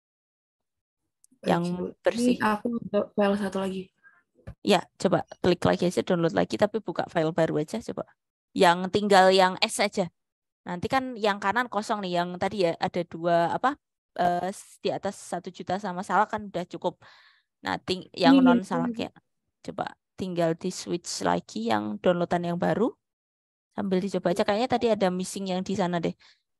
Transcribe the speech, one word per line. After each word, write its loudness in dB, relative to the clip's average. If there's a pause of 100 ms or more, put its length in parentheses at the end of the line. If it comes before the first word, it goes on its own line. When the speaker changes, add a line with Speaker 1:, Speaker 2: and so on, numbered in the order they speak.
(1400)
Speaker 1:
Baik, -14
Speaker 2:
Yang 2
Speaker 1:
Bu. -6 (180)
Speaker 2:
bersih. 2
Speaker 1:
Ini -6
aku -2
buka -4 (120)
file 2
satu -4
lagi. -6 (760)
Speaker 2:
Ya, 2 (120)
coba 2 (160)
klik 2
lagi 2
aja, 0
download 0
lagi, 0
tapi 0
buka -6
file -2
baru 0
aja -4
coba. -10 (480)
Yang 4
tinggal 6
yang 4
S -2
aja. -2 (560)
Nanti -8
kan -2
yang 0
kanan -2
kosong -4
nih, -2
yang -6 (100)
tadi -2
ya 4
ada -2
dua 0
apa, 0 (400)
eh, 0
s-, -12
di -4
atas -6
satu -10
juta -8
sama -6
salak 0
kan -6
udah -6
cukup. -6 (560)
Nah, -4
ting-, -6
yang 8
Speaker 1:
Ini 8
Speaker 2:
non 6
Speaker 1:
ini. -6
Speaker 2:
salak -2
ya. -6 (480)
Coba -8 (240)
tinggal -2
di -6
switch -8
lagi -2
yang -2
downloadan 0
yang -2
baru. 0 (800)
Sambil -2
dicoba -2
aja, -2
kayaknya 0
tadi 0
ada 2
missing -6
yang -2
di -4
sana -2
deh. -4 (440)